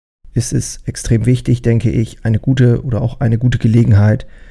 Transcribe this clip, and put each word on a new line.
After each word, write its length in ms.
ist 200
es 320
extrem 400
wichtig, 360
denke 300
ich, 320
eine 160
gute 460
oder 160
auch 180
eine 180
gute 200
Gelegenheit, 720